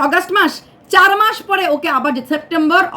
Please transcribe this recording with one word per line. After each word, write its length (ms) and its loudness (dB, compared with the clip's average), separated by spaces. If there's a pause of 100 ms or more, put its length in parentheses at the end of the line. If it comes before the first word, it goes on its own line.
অগাস্ট 300 -2
মাস, 160 2 (400)
চার 180 6 (100)
মাস 140 0 (140)
পরে 140 0 (120)
ওকে 220 -4
আবার 200 -2
যে 140 -6
সেপ্টেম্বর, 520 0 (140)